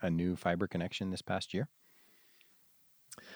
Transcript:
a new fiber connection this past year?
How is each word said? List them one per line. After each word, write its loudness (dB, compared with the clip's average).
a 2
new 4
fiber 2
connection -2
this -4
past -2
year? 0